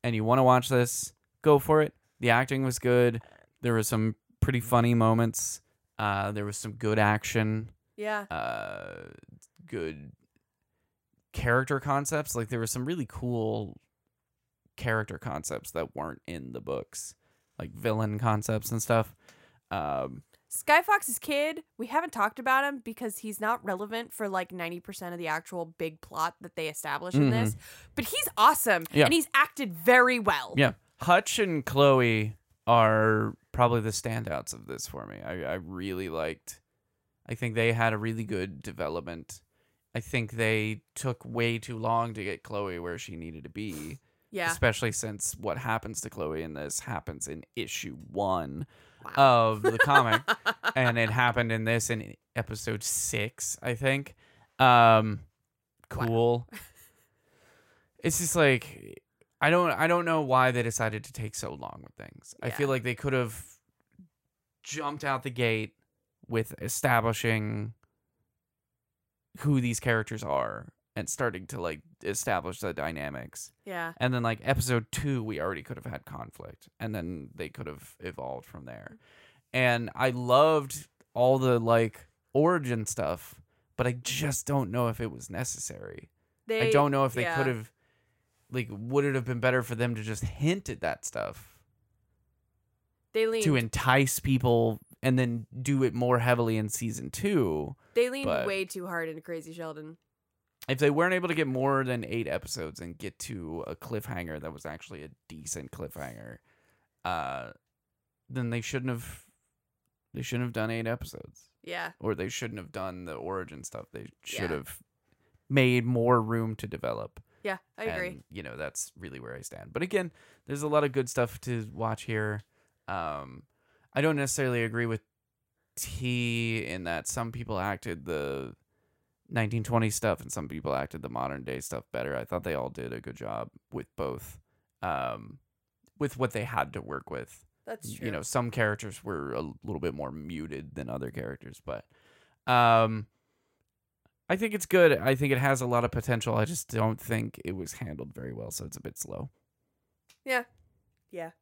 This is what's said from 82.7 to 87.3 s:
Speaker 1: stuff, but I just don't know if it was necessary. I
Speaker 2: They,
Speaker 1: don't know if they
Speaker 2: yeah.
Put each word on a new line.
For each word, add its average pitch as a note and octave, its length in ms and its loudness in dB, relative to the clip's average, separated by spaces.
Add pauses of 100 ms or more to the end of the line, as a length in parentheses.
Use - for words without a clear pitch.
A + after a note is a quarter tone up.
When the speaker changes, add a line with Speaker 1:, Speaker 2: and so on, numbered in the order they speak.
Speaker 1:
stuff, E2+ 500 -4 (420)
but B2 100 2
I B2 60 0
just C3+ 520 -4
don't C3+ 240 0
know A#2+ 200 2
if A2 100 -4
it A2 120 -4
was A#1+ 180 -14
necessary. - 800 -8 (400)
I A3 40 -2
Speaker 2:
They, A3 180 2
Speaker 1:
don't C#3+ 200 6
know C3+ 140 4
if A#2+ 80 -2
they B2 80 -2
Speaker 2:
yeah. E3 160 -2